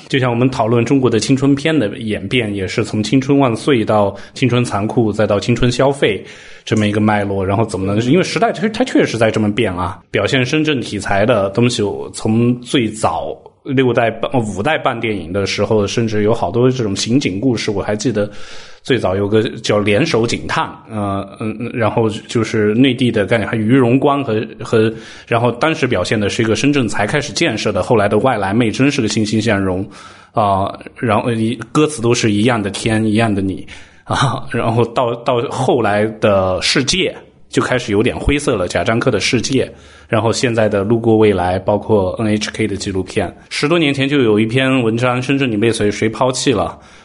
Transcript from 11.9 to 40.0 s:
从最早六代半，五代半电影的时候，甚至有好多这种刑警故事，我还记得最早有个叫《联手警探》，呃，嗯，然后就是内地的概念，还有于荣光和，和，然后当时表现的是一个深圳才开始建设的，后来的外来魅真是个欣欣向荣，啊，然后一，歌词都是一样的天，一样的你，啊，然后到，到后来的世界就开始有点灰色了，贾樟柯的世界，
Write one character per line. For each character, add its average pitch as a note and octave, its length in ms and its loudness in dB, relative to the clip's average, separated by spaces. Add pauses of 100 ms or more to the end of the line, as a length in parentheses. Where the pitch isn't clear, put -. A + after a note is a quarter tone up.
从 A#2+ 480 0
最 A#2+ 280 0
早 E2+ 480 -4 (260)
六 B2+ 300 2
代 A#2 180 2
半， - 180 -4 (280)
五 F#2 40 -2
代 D3+ 160 0
半 C3 220 -2
电 A2+ 180 -2
影 F2 160 -8
的 G2 140 0
时 G2+ 180 -2
候， G#2 220 2
甚 A2+ 220 -2
至 G#2+ 160 0
有 G#2+ 100 4
好 G2 160 -2
多 A#2+ 180 2
这 B2+ 140 0
种 G2 140 -2
刑 A#2+ 240 0
警 G2 180 -2
故 A#2+ 180 0
事， G#2+ 140 -4
我 G2 100 -2
还 G#2+ 140 -4
记 A2+ 160 -2
得 G#2 180 -2 (540)
最 B2+ 160 0
早 F#2+ 160 0
有 G2+ 140 0
个 A2 140 2 (180)
叫 G#2+ 180 0
《联 G#2 260 2
手 A#2 220 2
警 G#2 200 -4
探》， - 220 -4 (220)
呃， G2+ 480 -6
嗯， A2+ 340 -8
然 A2+ 180 0
后 A2+ 180 2
就 G#2+ 340 -2
是 G#2+ 320 0
内 B2+ 200 4
地 A#2+ 180 0
的 G#2 140 0
概 A#2 100 2
念， G2+ 120 -2
还 A#2+ 80 -2
有 A2 60 -2
于 A2 120 2
荣 B2+ 240 4
光 C#3 260 2
和， A2+ 200 -2 (160)
和， A2+ 320 2 (360)
然 A#2 120 0
后 A#2+ 120 2
当 D#3 220 0
时 D3+ 120 0
表 G2+ 160 0
现 A2+ 160 -2
的 G#2 100 0
是 G#2 140 0
一 A2 40 2
个 G#2+ 100 2
深 C#3+ 160 2
圳 C3 160 0
才 G#2 180 -2
开 C#3+ 140 -2
始 - 120 -8
建 C3+ 240 0
设 - 140 -2
的， F#2 120 0
后 B2+ 120 0
来 G#2 140 4
的 G#2+ 100 2
外 B2 180 2
来 G2 160 -4
魅 A2+ 180 2
真 C3 200 2
是 C#3 100 -2
个 G#2+ 80 0
欣 A2 160 0
欣 A2 160 0
向 G#2 220 0
荣， F#2+ 240 -2 (460)
啊， G2+ 400 0 (260)
然 A2+ 220 0
后 B2 100 -2
一， A2+ 240 0 (160)
歌 D3+ 160 2
词 D3+ 160 -6
都 A#2+ 120 2
是 A#2 180 0
一 G#2 120 2
样 A#2+ 160 2
的 G2+ 100 -4
天， A2 340 -2
一 G#2+ 100 0
样 G#2+ 180 2
的 G2 100 -2
你， F#2+ 240 -6 (380)
啊， - 460 -2
然 A2+ 240 -2
后 A#2 120 2
到， A#2+ 300 -2
到 B2 220 0 (120)
后 B2+ 320 0
来 G#2 240 2 (120)
的 F#2 440 2
世 - 200 0
界 D#3 320 -2 (360)
就 B2+ 120 2
开 B2+ 160 -2
始 A#2+ 140 -4
有 G2+ 100 4
点 G#2 160 -2
灰 C#3+ 200 0
色 C3+ 180 0
了， F2+ 100 0
贾 F2+ 160 -2
樟 A2+ 160 0
柯 C3 120 0
的 G2+ 100 0
世 A2 220 0
界， - 280 -2 (380)